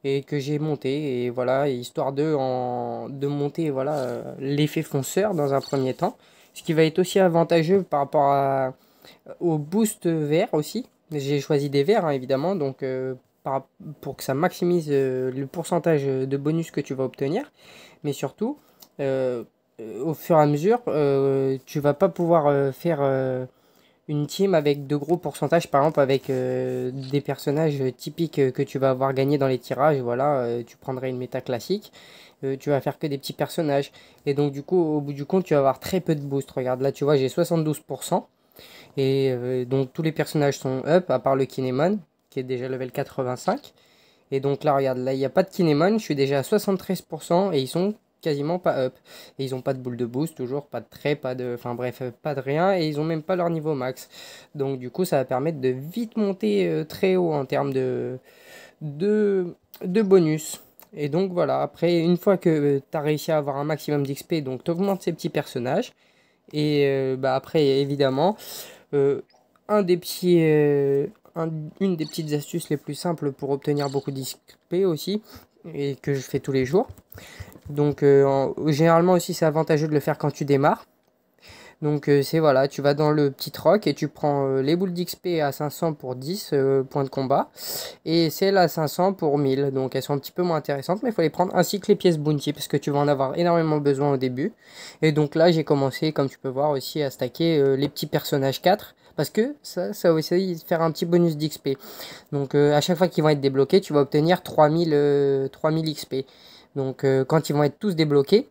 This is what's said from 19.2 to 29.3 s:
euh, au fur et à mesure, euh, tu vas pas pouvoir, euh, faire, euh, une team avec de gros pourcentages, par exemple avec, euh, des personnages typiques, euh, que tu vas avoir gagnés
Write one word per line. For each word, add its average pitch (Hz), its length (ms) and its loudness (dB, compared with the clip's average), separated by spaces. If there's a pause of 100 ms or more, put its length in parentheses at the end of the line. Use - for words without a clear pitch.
euh, 110 220 -10
au 156 120 -4
fur - 240 2
et - 20 8
à 151 60 6
mesure, 170 420 2
euh, 135 680 0 (100)
tu - 120 -6
vas 143 160 2
pas 190 140 2
pouvoir, 165 400 2
euh, 139 240 2
faire, 165 280 -2
euh, 131 460 0 (600)
une 147 200 -4
team 196 260 0
avec 147 320 2
de 143 80 -2
gros 147 220 0
pourcentages, 160 520 -2
par 139 120 4
exemple 151 180 2
avec, 139 320 2
euh, 127 600 -2 (180)
des 139 100 0
personnages 143 640 -2 (140)
typiques, 156 420 -6
euh, 131 140 4
que 143 100 -4
tu 135 160 -4
vas 135 120 2
avoir 131 220 0
gagnés 135 240 2